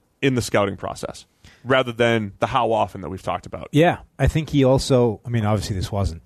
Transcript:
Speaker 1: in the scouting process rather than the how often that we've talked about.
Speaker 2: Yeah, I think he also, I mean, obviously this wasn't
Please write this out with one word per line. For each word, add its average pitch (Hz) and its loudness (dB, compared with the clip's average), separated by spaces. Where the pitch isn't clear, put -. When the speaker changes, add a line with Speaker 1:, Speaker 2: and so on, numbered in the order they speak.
Speaker 1:
in 131 2
the 113 0
scouting 101 -2
process - -12
rather 127 2
than 113 2
the - 0
how 113 0
often 107 -2
that 76 -10
we've 95 -12
talked 90 -6
about. 87 -14
Speaker 2:
Yeah, 151 4
I 139 2
think 156 -2
he 139 4
also, 123 4
I - -12
mean, 117 0
obviously 104 0
this 90 -4
wasn't 90 -4